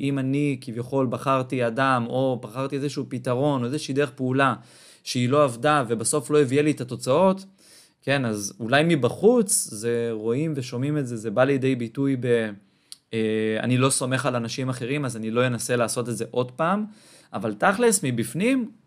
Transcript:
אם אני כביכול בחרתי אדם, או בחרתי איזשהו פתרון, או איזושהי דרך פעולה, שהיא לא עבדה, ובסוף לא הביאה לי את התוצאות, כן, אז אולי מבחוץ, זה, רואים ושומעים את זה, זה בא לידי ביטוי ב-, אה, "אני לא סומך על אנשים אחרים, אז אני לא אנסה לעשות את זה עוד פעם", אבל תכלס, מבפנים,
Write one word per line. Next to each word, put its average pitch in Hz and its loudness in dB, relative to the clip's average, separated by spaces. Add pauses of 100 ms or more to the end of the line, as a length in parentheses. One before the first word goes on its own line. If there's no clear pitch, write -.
אם 139 -2
אני 135 0
כביכול 127 -2
בחרתי 127 0
אדם, 123 2
או 127 0
בחרתי 131 -6
איזשהו 139 -4
פתרון, 131 0
או 120 -2
איזושהי 143 -4
דרך 139 0
פעולה, 131 2 (500)
שהיא 123 0
לא 147 4
עבדה, 135 2
ובסוף 117 -2
לא 151 6
הביאה 139 4
לי 151 2
את 139 -2
התוצאות, 143 2 (580)
כן, 135 0
אז 104 -4
אולי 127 4
מבחוץ, 170 2
זה, 117 -2
רואים 117 -2
ושומעים 135 -4
את 139 -2
זה, 120 -6
זה 110 -6
בא 120 4
לידי 135 2
ביטוי 135 -2
ב-, 117 0 (640)
אה, 110 0
"אני 123 2
לא 131 4
סומך 131 -2
על 127 0
אנשים 120 -4
אחרים, 127 -4
אז 120 -6
אני 110 -6
לא 120 2
אנסה 123 -2
לעשות 120 0
את 117 -2
זה 110 -4
עוד 123 -2
פעם", 185 0 (480)
אבל 107 -4
תכלס, 202 2
מבפנים, 196 0 (160)